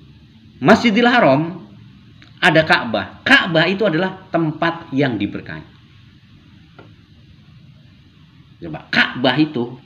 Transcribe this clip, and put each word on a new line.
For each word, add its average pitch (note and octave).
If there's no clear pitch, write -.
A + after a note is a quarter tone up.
Masjidil A3
Haram E3+
ada D#3+
Ka'bah. A#2
Ka'bah F#3
itu G3
adalah F#3
tempat E3
yang C3
diberkahi. F#2+
Coba, D#3+
Ka'bah C3
itu B2